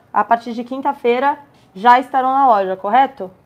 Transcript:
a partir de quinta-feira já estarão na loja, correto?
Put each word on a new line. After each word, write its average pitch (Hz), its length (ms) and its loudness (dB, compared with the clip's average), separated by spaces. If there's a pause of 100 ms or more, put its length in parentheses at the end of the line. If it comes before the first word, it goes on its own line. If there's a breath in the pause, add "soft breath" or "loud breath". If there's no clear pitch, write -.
(120)
a 208 120 -2
partir 240 280 -4
de 240 120 -10
quinta-feira 269 760 -4 (360 soft breath)
já 240 260 4
estarão 262 320 -4
na 269 160 2
loja, 196 280 0
correto? 202 540 -2 (160)